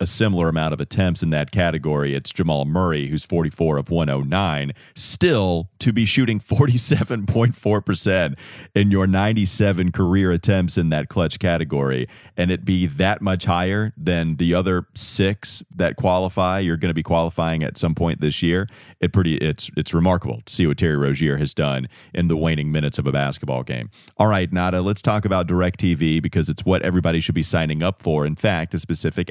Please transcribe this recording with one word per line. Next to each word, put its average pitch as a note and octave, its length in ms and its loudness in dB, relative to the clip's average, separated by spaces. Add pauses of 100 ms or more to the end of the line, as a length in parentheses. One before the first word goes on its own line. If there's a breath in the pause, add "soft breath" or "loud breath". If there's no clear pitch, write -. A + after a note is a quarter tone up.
a F2 40 0
similar F2+ 440 2
amount D#2+ 240 0
of D#2 80 -6
attempts F2+ 420 0
in E2 60 0
that D2 220 -2
category, D2+ 640 0
it's C#2 200 -6
Jamal D2+ 320 0
Murray, D#2 420 0
who's D2+ 160 -4
forty-four D#2+ 540 0
of C#2+ 120 -4
one E2+ 200 0
oh C#2 100 -2
nine, D2 540 -2 (200 loud breath)
still F#2+ 760 0 (100)
to B2 140 2
be A2+ 120 2
shooting A2+ 340 2
<laughs> - 20 -4
forty-seven A#2+ 840 2
point A#2 300 2
four G#2 240 0
percent F#2 580 0 (380 loud breath)
in G2+ 160 6
your F#2+ 160 4
ninety-seven F#2+ 880 2
career F#2 400 4
attempts F2+ 440 2
in E2+ 120 2
that D2+ 180 -2
clutch E2 320 -2
category, C#2 640 -2 (300 loud breath)
and F2+ 160 0
it E2+ 140 -4
be F#2 200 2
that F#2 360 0
much F#2 240 -2
higher F#2+ 500 0
than E2 420 0
the E2+ 160 2
other F2+ 400 0
six - 680 -2 (100)
that F2 220 0
qualify, F#2 640 0
you're E2+ 160 0
gonna E2+ 180 -2
be D#2+ 100 -2
qualifying E2 600 0
at - 140 -6
some E2 160 0
point E2+ 280 -2
this D2 200 -2
year. F2+ 260 0 (320 loud breath)
It F2+ 140 0
pretty, E2+ 220 2
it's, - 420 -4
it's - 160 -4
remarkable F2 520 0
to - 80 -14
see F2+ 120 2
what D2 140 2
Terry D#2+ 180 2
Rozier C#2 400 0
has D2 160 -2
done C2+ 340 -2 (260 loud breath)
in F2 140 0
the E2 100 2
waning D#2 340 0
minutes D2+ 260 -2
of C2+ 80 -4
a C#2 60 0
basketball C2+ 500 -2
game. B1+ 300 -8 (260 loud breath)
All G#2 100 4
right, F#2+ 240 0
Nada, F2+ 300 0
let's G2+ 200 -2
talk G#2+ 240 0
about F#2+ 220 2
DirecTV F2 760 0
because D#2 260 -2
it's - 160 -6
what F#2 160 2
everybody E2+ 380 0
should - 160 -2
be E2 80 0
signing D#2 400 -2
up F#2 180 -4
for. D2+ 240 0
In D2+ 100 -2
fact, E2+ 380 0
a E2 60 -4
specific - 520 -4